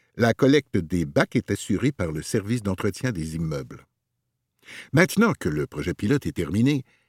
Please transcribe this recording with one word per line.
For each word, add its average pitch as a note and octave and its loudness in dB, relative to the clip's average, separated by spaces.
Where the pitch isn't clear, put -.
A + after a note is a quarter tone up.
la A#2 4
collecte C#3 2
des E2+ 0
bacs D2+ 0
est G#2+ -2
assurée G#2 -2
par E2+ -4
le D#2 -6
service G#2+ -4
d'entretien G2+ -2
des D#2+ -6
immeubles. D#2+ -6
Maintenant F#3 4
que - -4
le D2+ -2
projet D#2 -6
pilote B2+ 0
est D2+ -2
terminé, B2 0